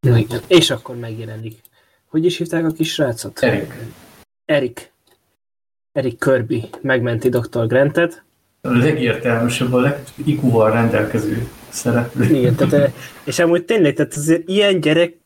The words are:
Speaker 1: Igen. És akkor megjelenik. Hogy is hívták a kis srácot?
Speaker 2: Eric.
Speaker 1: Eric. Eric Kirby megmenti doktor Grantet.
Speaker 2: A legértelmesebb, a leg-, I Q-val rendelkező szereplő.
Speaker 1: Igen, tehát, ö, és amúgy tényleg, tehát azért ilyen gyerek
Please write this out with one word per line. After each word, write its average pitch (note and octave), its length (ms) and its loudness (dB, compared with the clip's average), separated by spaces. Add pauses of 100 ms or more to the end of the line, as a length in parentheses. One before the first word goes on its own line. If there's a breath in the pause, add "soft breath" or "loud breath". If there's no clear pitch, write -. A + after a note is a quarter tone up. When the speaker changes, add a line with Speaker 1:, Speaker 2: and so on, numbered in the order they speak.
Speaker 1:
Igen. A#2 400 2
És F3 220 6
akkor B2 260 -8
megjelenik. A2+ 640 -12 (500 soft breath)
Hogy D#3+ 160 0
is F3 120 0
hívták E3 280 -2
a D#3+ 60 0
kis D#3+ 220 -4
srácot? - 460 -4
Speaker 2:
Eric. - 340 -2 (720)
Speaker 1:
Eric. C3+ 440 -2 (1000)
Eric B2+ 320 -4
Kirby B2 400 0 (180)
megmenti B2 480 0
doktor A#2+ 380 -2
Grantet. D3 560 0 (380)
Speaker 2:
A C3 80 -8
legértelmesebb, B2 1040 0
a B2 60 4
leg-, C#3+ 240 0 (220)
I D3+ 80 0
Q-val A2+ 380 2
rendelkező A2+ 760 -2 (220)
szereplő. B2 680 0
Speaker 1:
Igen, B2 200 2
tehát, - 180 0
ö, C#3+ 120 4 (380 loud breath)
és C3 160 -6
amúgy F3 260 2
tényleg, F3+ 280 2
tehát - 220 -2
azért D#3+ 340 0
ilyen G3 320 2
gyerek E3 320 2 (120)